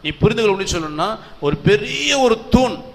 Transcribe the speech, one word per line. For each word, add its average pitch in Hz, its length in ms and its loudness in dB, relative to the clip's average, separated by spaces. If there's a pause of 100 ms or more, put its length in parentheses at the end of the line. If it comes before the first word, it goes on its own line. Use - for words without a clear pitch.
நீ 151 60 -4
புரிந்து 220 320 0
கொள்ள 202 140 2
முடியும் 190 180 -4
சொல்லணும்னா, 165 440 -4 (220)
ஒரு 143 160 -2
பெரிய 262 640 0
ஒரு 226 300 4
தூண் 247 280 4 (180)